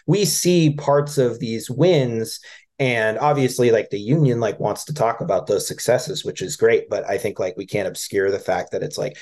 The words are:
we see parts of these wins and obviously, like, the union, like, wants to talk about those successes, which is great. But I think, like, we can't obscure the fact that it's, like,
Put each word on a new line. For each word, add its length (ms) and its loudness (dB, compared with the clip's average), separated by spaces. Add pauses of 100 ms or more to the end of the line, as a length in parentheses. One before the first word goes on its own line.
we 180 2
see 500 2
parts 440 0
of 220 0
these 300 -6
wins 680 2 (400)
and 380 2
obviously, 520 2
like, 200 2
the 100 -4
union, 400 2
like, 180 -2
wants 280 -4
to 80 -10
talk 260 0
about 260 -2
those 200 0
successes, 580 -2
which 180 -8
is 140 -6
great. 340 2
But 180 -4
I 100 -2
think, 200 -4
like, 180 -4
we 100 -10
can't 200 -2
obscure 460 -2
the 80 -2
fact 320 -4
that 100 -4
it's, 160 -8
like, 240 -6